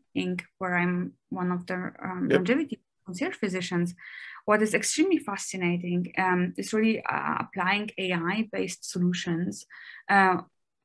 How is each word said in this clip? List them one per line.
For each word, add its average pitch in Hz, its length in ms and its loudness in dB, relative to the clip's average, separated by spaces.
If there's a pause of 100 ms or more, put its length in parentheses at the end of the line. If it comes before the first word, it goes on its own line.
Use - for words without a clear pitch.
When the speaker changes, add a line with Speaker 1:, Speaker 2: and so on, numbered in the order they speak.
(180)
Speaker 1:
Inc, 180 240 -2 (180)
where 180 180 -2
I'm 175 360 0 (160)
one 180 220 -2
of 180 140 -2
the, 185 100 -4 (280)
um, 185 260 -4
Speaker 2:
Yep. - 80 6
Speaker 1:
longevity 240 420 0 (260)
concierge 254 300 -6
physicians. 180 580 -2 (520)
What 208 160 4
is 214 120 2
extremely 311 440 4
fascinating, 175 1000 -2
um, 180 400 2
is 196 160 -6
really, 220 300 4
uh, - 360 0
applying 196 580 -2
A 185 160 -2
I-based 190 760 -2
solutions, 175 760 -2 (440)
uh, 175 280 6 (480)